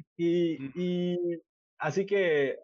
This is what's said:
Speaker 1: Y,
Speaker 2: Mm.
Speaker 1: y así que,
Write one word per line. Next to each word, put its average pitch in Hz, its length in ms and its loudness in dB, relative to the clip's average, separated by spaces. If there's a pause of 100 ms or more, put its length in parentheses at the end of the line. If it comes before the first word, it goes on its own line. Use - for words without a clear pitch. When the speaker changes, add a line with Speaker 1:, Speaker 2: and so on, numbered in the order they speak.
(180)
Speaker 1:
Y, 170 420 2
Speaker 2:
Mm. 135 160 -8
Speaker 1:
y 180 420 0 (640)
así 185 260 0
que, 165 580 2